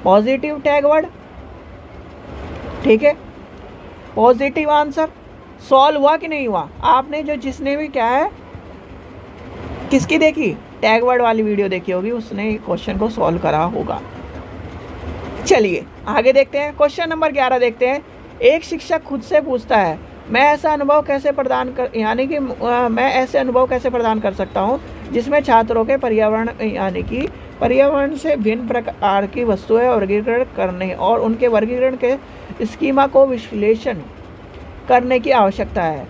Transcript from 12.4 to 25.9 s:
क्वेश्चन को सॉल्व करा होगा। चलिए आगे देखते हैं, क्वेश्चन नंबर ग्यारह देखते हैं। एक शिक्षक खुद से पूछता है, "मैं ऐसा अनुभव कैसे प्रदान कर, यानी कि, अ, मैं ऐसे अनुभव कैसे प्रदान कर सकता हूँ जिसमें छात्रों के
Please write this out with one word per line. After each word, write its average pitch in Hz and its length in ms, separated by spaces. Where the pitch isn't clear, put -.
क्वेश्चन 208 440
को 214 120
सॉल्व 170 280
करा 151 260
होगा। - 380
चलिए 208 400
आगे 226 260
देखते 277 240
हैं, 294 200
क्वेश्चन 294 320
नंबर 320 220
ग्यारह 262 280
देखते 240 280
हैं। 277 140
एक 311 220
शिक्षक 320 400
खुद 277 180
से 302 200
पूछता 254 360
है, 170 220
"मैं 240 120
ऐसा 294 320
अनुभव 294 280
कैसे 285 300
प्रदान 254 380
कर, 247 260
यानी 226 320
कि, 302 80
अ, 294 60
मैं 240 220
ऐसे 262 240
अनुभव 254 300
कैसे 254 220
प्रदान 226 300
कर 208 140
सकता 190 280
हूँ 233 200
जिसमें 285 300
छात्रों 226 440
के 269 120